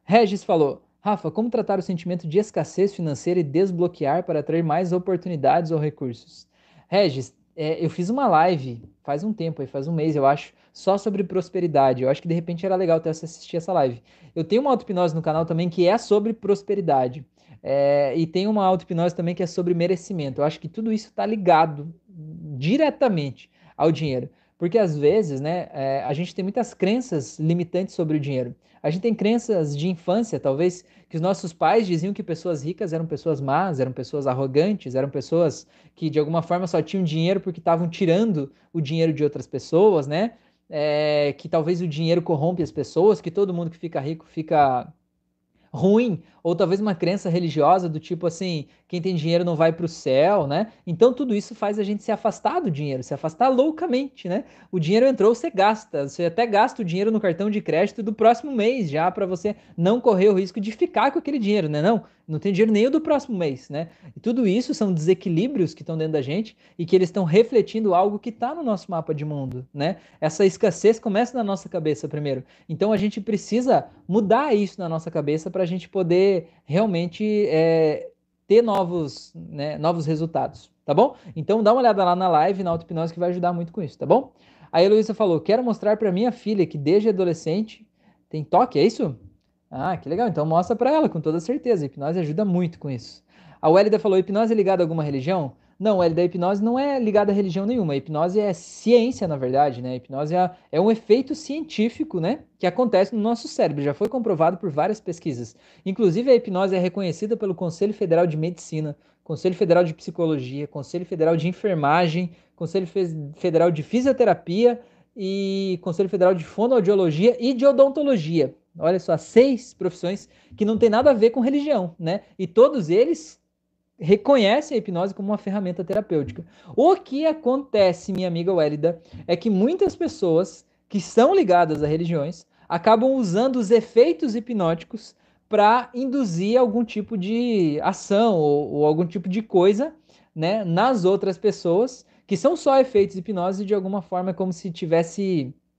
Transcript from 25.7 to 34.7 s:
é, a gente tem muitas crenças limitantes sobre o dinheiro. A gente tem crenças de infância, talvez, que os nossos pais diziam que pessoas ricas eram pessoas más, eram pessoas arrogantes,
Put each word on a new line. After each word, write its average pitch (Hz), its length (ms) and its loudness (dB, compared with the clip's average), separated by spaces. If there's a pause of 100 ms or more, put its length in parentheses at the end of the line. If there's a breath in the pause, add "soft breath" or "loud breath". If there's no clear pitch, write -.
é, 135 320 -4
a 131 80 -4
gente 170 200 -6
tem 196 100 -8
muitas 214 300 -4
crenças 190 680 -4
limitantes 175 540 -2
sobre 156 220 -2
o 151 40 0
dinheiro. 127 340 -4 (280 soft breath)
A 151 60 -2
gente 175 140 -4
tem 226 120 0
crenças 202 640 0
de 151 120 -2
infância, 190 520 -2
talvez, 160 440 -2 (240 soft breath)
que - 80 -10
os 156 40 -4
nossos 180 320 -2
pais 196 340 2
diziam 180 280 -2
que 208 80 -10
pessoas 160 400 -6
ricas 170 300 -6
eram 165 120 -4
pessoas 156 360 -4
más, 143 380 -2
eram 127 140 -2
pessoas 135 340 -6
arrogantes, 135 680 0